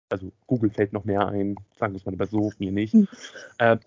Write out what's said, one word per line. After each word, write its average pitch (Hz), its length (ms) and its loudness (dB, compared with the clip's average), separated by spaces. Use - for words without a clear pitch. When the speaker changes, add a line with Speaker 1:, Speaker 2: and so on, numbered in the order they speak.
Speaker 1:
Also 95 220 -6
Google 113 240 2
fällt 104 220 -2
noch 104 120 -6
mehr 101 220 0
ein, 101 300 -2
sagen 107 140 -2
wir's 95 140 -12
mal 95 60 -6
lieber 95 140 -4
so, 107 320 -2
mir 95 120 -4
nicht. 104 220 -2
Speaker 2:
Hm. 214 160 8
Speaker 1:
Äh, 113 180 6